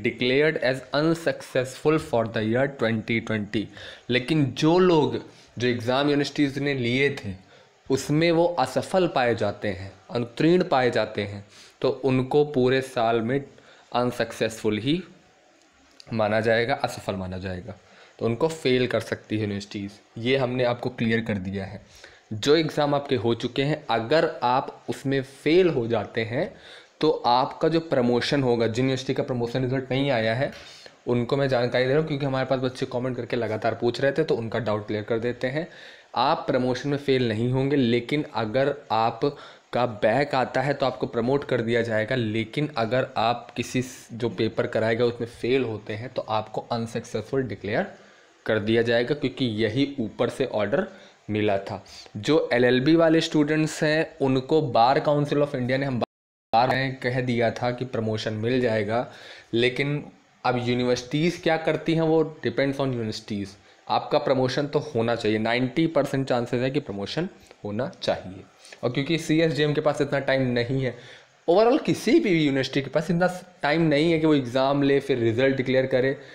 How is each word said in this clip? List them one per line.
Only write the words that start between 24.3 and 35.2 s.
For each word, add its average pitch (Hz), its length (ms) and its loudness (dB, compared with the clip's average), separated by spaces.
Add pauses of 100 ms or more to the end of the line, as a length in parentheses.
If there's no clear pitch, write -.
आप 127 440 -2
उसमें 135 340 -2
फेल 170 480 2
हो 127 180 -2
जाते 113 360 -2
हैं 127 280 -4 (480)
तो 156 100 4 (160)
आपका 131 420 2
जो 160 120 2
प्रमोशन 131 640 2
होगा, 120 240 2
जिन 113 180 0
यूनिवर्सिटी 131 300 -2
का 139 80 -2
प्रमोशन 123 400 -2
रिजल्ट 131 280 -4
नहीं 139 200 0
आया 113 240 2
है 143 160 -2 (560)
उनको 120 300 0
मैं 139 120 0
जानकारी 123 360 2
दे 127 60 0
रहा 143 80 2
हूँ, 160 100 0
क्योंकि 143 180 -4
हमारे 131 200 -2
पास 131 140 0
बच्चे 131 260 -4
कमेंट 127 300 -6
करके 120 200 -6
लगातार 110 380 -2
पूछ 120 260 -2
रहे 139 120 2
थे, 151 120 0
तो 147 100 0
उनका 113 240 -4
डाउट 107 280 -2
क्लियर 107 160 -4
कर 113 160 -2
देते 120 280 -4